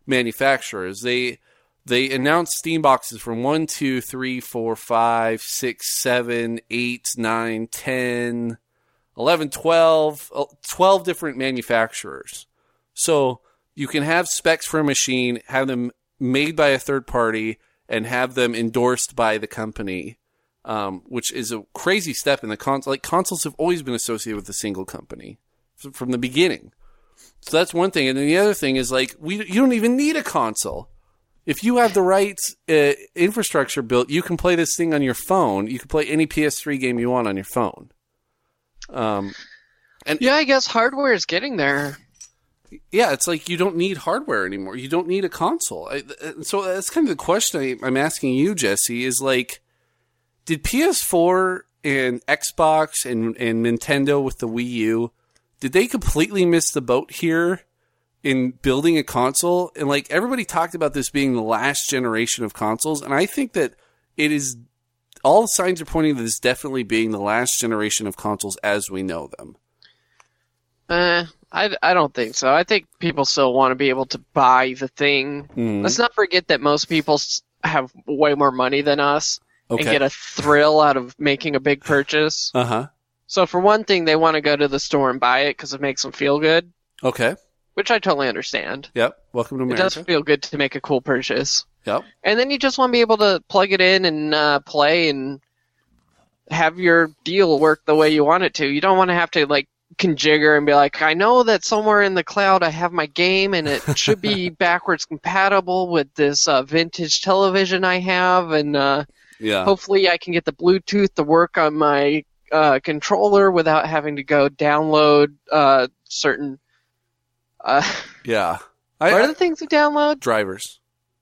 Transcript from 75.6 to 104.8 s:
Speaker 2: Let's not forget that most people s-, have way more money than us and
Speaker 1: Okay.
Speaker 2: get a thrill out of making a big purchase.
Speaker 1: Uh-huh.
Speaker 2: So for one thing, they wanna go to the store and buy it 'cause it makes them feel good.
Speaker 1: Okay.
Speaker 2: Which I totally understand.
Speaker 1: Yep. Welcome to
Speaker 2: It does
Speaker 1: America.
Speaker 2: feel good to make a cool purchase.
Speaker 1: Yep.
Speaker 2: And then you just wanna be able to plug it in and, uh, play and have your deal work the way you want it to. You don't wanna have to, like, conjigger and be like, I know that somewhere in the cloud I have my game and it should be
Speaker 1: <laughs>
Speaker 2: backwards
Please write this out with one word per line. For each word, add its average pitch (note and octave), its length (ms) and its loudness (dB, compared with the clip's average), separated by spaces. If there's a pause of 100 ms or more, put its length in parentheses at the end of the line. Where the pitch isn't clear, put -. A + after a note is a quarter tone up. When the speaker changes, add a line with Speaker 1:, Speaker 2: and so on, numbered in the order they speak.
Speaker 2:
Let's - 140 0
not A#3+ 160 0
forget F3+ 340 0
that C#3 140 2
most D3 240 0
people D#3 300 0
s-, - 260 -4 (220)
have D3+ 280 -2 (140)
way D3 300 2
more C#3+ 160 4
money B2+ 300 0
than C#3+ 200 2
us C#3+ 380 -2 (300)
and A#2 120 -2
Speaker 1:
Okay. - 100 0
Speaker 2:
get C#3+ 100 2
a C3+ 80 2
thrill D3 720 2
out D3 160 6
of B2+ 240 -6
making D3 380 -2
a - 20 -2
big C#3 240 -2
purchase. D3+ 720 0
Speaker 1:
Uh-huh. A#2+ 340 -2 (400)
Speaker 2:
So F#3 180 2
for F3+ 140 -2
one G#3 240 4
thing, F3+ 220 0
they D#3 100 4
wanna D#3+ 240 4
go D3 160 2
to D3 140 2
the C#3 100 -4
store C#3 300 0
and B2+ 100 -2
buy B2+ 220 2
it C#3+ 160 -2
'cause C#3 160 -14
it C3+ 80 -10
makes C#3 220 -4
them C3+ 100 -12
feel C#3+ 260 0
good. E3 320 2 (320)
Speaker 1:
Okay. B2+ 320 0 (380)
Speaker 2:
Which G3+ 180 -2
I A3 80 2
totally C#3+ 300 0
understand. A2 640 -6
Speaker 1:
Yep. A#2+ 220 0 (160)
Welcome A#2+ 260 -4
to B2+ 140 -2
Speaker 2:
It A2+ 40 -2
does F#3 200 0
Speaker 1:
America. F3 140 -6
Speaker 2:
feel D3+ 120 2
good C#3+ 200 2
to - 140 -10
make C#3 180 -2
a C3+ 60 -10
cool C3 200 -2
purchase. - 640 -2 (200)
Speaker 1:
Yep. G#2 180 -2 (200)
Speaker 2:
And G#3+ 160 2
then C4 100 0
you C#4+ 80 -2
just C4+ 200 -2
wanna B3+ 160 2
be A#3+ 80 4
able A3 160 2
to G3+ 320 2
plug G3 240 2
it F#3 80 2
in F#3 240 4
and, D3+ 280 -2
uh, D3 280 2
play D#3 480 2
and C#3 320 -6 (1080)
have D#3+ 300 0
your E3 320 4 (140)
deal E3+ 340 4
work D#3 260 4
the D3+ 100 4
way D#3 140 6
you D3+ 140 4
want E3+ 200 4
it E3 100 0
to. D3 140 -2
You C#3+ 120 -2
don't F#3+ 180 4
wanna F3+ 180 4
have E3+ 160 0
to, D3+ 160 2
like, C#3 200 0 (300)
conjigger D3+ 600 4
and D3 80 0
be D3 80 4
like, C#3+ 280 4
I D#3 120 2
know A#3 300 4
that A3 200 2
somewhere G#3+ 380 2
in F#3+ 120 2
the F3 100 0
cloud F#3+ 380 2
I E3 80 2
have E3+ 220 -2
my E3 140 -2
game F#3+ 480 0
and D#3+ 140 0
it C#3 300 -2
should G#3 240 2
be F#3+ 280 -2
Speaker 1:
<laughs> - 0 -
Speaker 2:
backwards F3 560 0